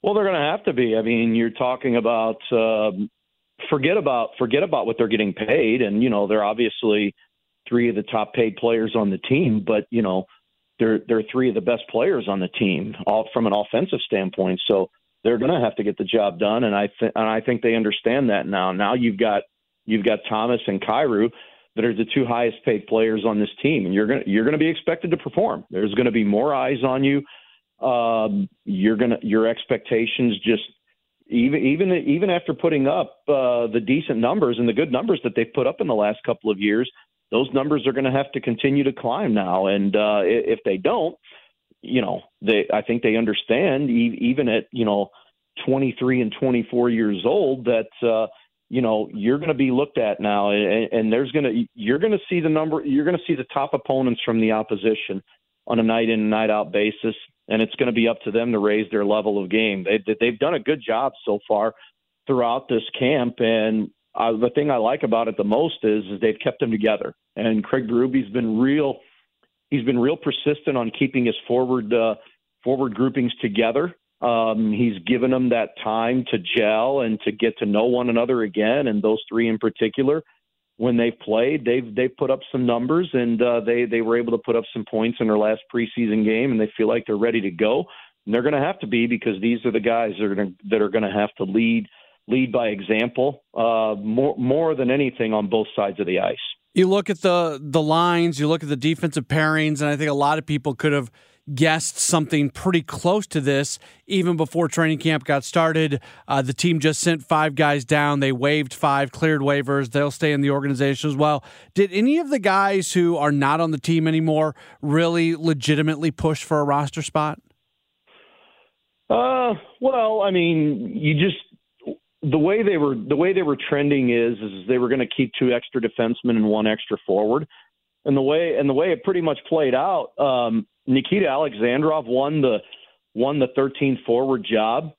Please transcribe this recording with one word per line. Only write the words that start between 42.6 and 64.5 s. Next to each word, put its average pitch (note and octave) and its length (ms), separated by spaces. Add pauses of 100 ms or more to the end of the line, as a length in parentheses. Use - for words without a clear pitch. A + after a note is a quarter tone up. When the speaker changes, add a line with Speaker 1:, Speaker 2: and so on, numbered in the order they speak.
Speaker 1:
I G#2 80
think A#2 220
they A2+ 140
understand C3 720
e-, A#2 320
even B2+ 260
at, A2+ 240
you A#2 140
know, G2+ 240 (580)
twenty-three B2+ 540
and A2 180
twenty-four B2 500
years G#2+ 360
old C3+ 400
that, A#2 420
uh, A2 200 (420)
you B2+ 120
know, A2 320
you're G#2+ 240
gonna D#3 160
be C3 180
looked C#3 260
at G#2+ 240
now, G2+ 300
and, G#2 420
and A2 180
there's C3 220
gonna, C#3+ 180 (220)
you're G#3 260
gonna G#3 200 (100)
see F3+ 100
the D#3+ 80
number, D#3 380
you're C#3+ 200
gonna F3 120 (100)
see E3 80
the B2+ 180
top C#3 200
opponents C3 500
from A2+ 160
the A2 140
opposition G#2+ 680 (460)
on A2+ 120
a A2+ 40
night A2+ 240
in A2+ 140
and G#2+ 80
night G#2+ 200
out G#2+ 220
basis. G#2+ 440 (320)
And A2 140
it's A2 140
gonna B2 160
be A#2 160
up A#2 140
to A2+ 100
them A#2 220
to A2 40
raise G#2 320
their G2+ 160
level G2+ 380
of F2+ 80
game. G#2 320
They, G2+ 200 (160)
they've A#2 200
done D#3+ 160
a C#3 40
good C#3 240
job A#2+ 300 (100)
so G#2 140 (100)
far G#2+ 280 (500)
throughout B2 420
this A2+ 140 (160)
camp. B2+ 400
And, A2 540 (240)
uh, A#2 160
the A2+ 240